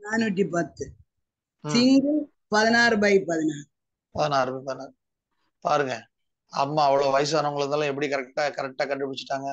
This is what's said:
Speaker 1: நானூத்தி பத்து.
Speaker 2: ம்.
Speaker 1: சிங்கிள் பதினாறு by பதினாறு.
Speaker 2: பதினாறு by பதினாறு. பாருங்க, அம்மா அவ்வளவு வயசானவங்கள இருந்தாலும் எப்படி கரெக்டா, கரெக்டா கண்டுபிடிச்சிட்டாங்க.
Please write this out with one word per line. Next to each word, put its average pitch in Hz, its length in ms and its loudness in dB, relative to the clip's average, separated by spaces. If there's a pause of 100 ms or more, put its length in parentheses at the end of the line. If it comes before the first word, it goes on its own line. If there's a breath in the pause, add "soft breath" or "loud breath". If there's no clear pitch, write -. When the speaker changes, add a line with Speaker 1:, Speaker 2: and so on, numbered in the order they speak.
Speaker 1:
நானூத்தி 208 480 0
பத்து. 160 420 -6 (680)
Speaker 2:
ம். 151 80 -10
Speaker 1:
சிங்கிள் 269 640 2 (160)
பதினாறு 226 480 2
by 202 300 4
பதினாறு. 156 420 -4 (420)
Speaker 2:
பதினாறு 135 500 0
by 131 40 -18
பதினாறு. 135 300 -10 (640)
பாருங்க, 139 500 -2 (380)
அம்மா 147 380 0
அவ்வளவு 139 340 4
வயசானவங்கள 147 380 0
இருந்தாலும் 143 320 -2
எப்படி 143 200 -2
கரெக்டா, 135 360 -4 (120)
கரெக்டா 139 300 -6
கண்டுபிடிச்சிட்டாங்க. 139 680 -6